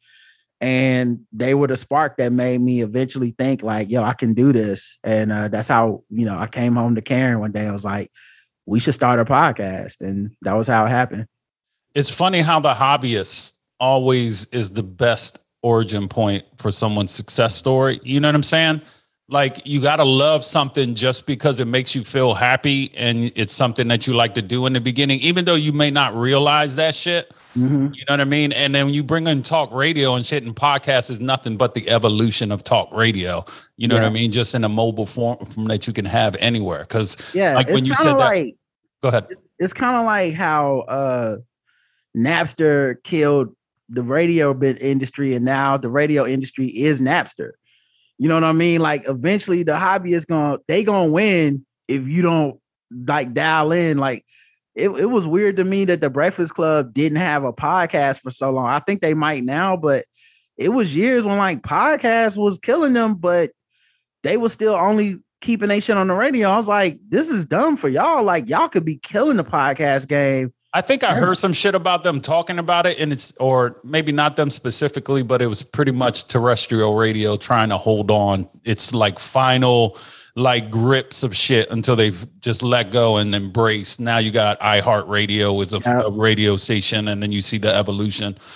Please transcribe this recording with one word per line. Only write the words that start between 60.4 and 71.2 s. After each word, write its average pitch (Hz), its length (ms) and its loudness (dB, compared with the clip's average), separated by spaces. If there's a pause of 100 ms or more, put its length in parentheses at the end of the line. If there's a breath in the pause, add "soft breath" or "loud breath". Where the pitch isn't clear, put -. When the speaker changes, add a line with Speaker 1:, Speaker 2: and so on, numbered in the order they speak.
Speaker 1:
it 165 140 0
was 214 240 0
years 233 300 2
when, 202 140 0
like, 185 240 -2
podcast 226 760 0
was 202 220 0
killing 277 340 2
them, 226 240 2
but 175 340 0 (720)
they 175 140 0
were 233 120 0
still 214 260 0
only 202 440 0 (220)
keeping 208 280 -2
they 208 120 0
shit 208 160 0
on 190 120 2
the 180 60 0
radio. 226 340 2
I 190 80 4
was 220 120 0
like, 202 300 0 (100)
"This 302 200 0
is 208 180 -2
dumb 262 300 2
for - 120 -2
y'all. 269 360 2
Like, 165 240 0
y'all 240 200 0
could 165 160 -2
be 156 120 -4
killing 254 400 0
the 165 80 0
podcast 139 640 0
game." 135 440 0 (200)
Speaker 2:
I 170 80 0
think 269 240 0
I 185 100 2
Speaker 1:
Yeah. 123 60 0